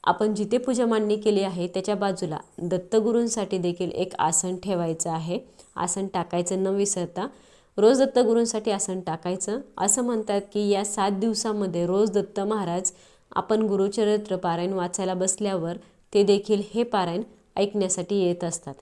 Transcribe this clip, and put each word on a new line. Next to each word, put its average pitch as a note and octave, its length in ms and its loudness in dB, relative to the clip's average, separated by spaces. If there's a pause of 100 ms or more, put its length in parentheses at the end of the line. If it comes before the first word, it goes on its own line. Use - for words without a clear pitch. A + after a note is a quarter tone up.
आपण G#3+ 320 2
जिथे G#3 220 0
पूजा B3 280 0
मांडणी G#3+ 300 2
केली G#3 260 2
आहे F3+ 260 -2
त्याच्या F#3+ 280 -2
बाजूला F#3+ 420 -4 (240)
दत्तगुरूंसाठी G#3+ 960 0
देखील F3 340 -2
एक F#3 280 -4
आसन F3+ 360 0
ठेवायचं E3+ 560 -2
आहे. D#3+ 280 -4 (360)
आसन F#3 320 -4
टाकायचं F3+ 560 -2
न F#3+ 40 0
विसरता, G3 600 -2 (500)
रोज A#3+ 240 6
दत्तगुरूंसाठी A3+ 680 2
आसन G3 280 -2
टाकायचं. F3+ 600 -4 (180)
असं G3+ 240 2
म्हणतात G#3+ 400 0 (120)
की G#3 160 0
या G3+ 160 2
सात G3+ 260 0
दिवसामध्ये G3+ 760 0
रोज G3 260 4
दत्त G3+ 280 0
महाराज F#3+ 520 -2 (400)
आपण G#3+ 300 2
गुरुचरित्र G#3 760 2
पारायण F3 380 -2
वाचायला F#3 400 -2
बसल्यावर F#3 640 -2 (360)
ते G3+ 100 6
देखील G3+ 380 4 (120)
हे A#3 100 0
पारायण F#3+ 380 0 (340)
ऐकण्यासाठी G3 600 0
येत F3 280 2
असतात. E3 380 -6